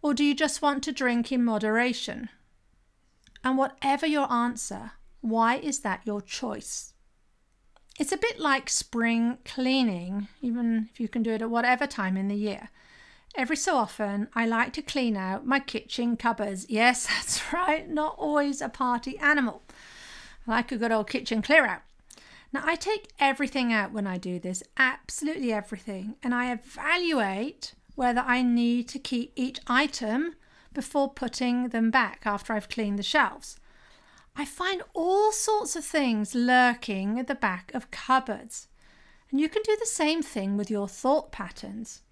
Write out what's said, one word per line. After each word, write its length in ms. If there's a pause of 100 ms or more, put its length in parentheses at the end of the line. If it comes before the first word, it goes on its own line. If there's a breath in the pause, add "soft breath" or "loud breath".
Or 140
do 100
you 100
just 280
want 220
to 80
drink 400
in 120
moderation? 840 (1160)
And 140
whatever 480
your 260
answer, 600 (280)
why 360
is 240
that 240
your 160
choice? 760 (1040)
It's 140
a 40
bit 220
like 300
spring 760
cleaning, 840 (120)
even 520
if 80
you 80
can 160
do 80
it 100
at 80
whatever 360
time 300
in 120
the 80
year. 340 (680 loud breath)
Every 200
so 200
often, 580
I 120
like 280
to 80
clean 340
out 300
my 120
kitchen 580
cupboards. 520
Yes, 380
<laughs> 20
that's 440
right, 360
not 300
always 420
a 80
party 500
animal. 440 (840 loud breath)
I 60
like 180
a 60
good 160
old 160
kitchen 340
clear 240
out. 160 (680 loud breath)
Now, 120
I 120
take 420
everything 560
out 180
when 140
I 100
do 220
this, 240 (160)
absolutely 720
everything, 720
and 120
I 160
evaluate 1200 (200)
whether 300
I 180
need 480
to 80
keep 360
each 320
item 680 (360 soft breath)
before 400
putting 580
them 200
back 340
after 300
I've 160
cleaned 280
the 40
shelves. 560 (760 soft breath)
I 120
find 360 (120)
all 380
sorts 440
of 80
things 500
lurking 840
at 80
the 80
back 400
of 160
cupboards. 800 (600 soft breath)
And 100
you 80
can 140
do 160
the 60
same 380
thing 340
with 140
your 180
thought 440
patterns. 800